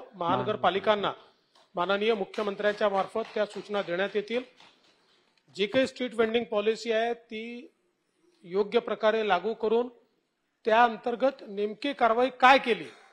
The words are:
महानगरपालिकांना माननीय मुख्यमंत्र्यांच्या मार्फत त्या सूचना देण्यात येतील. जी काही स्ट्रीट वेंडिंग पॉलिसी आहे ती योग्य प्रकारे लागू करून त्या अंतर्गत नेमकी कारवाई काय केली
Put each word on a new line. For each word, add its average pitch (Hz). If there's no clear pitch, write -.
महानगरपालिकांना 190
माननीय 202
मुख्यमंत्र्यांच्या 208
मार्फत 196
त्या 208
सूचना 202
देण्यात 175
येतील. 220
जी 196
काही 254
स्ट्रीट 254
वेंडिंग 226
पॉलिसी 220
आहे 226
ती 233
योग्य 196
प्रकारे 220
लागू 190
करून 226
त्या 226
अंतर्गत 240
नेमकी 208
कारवाई 247
काय 262
केली 220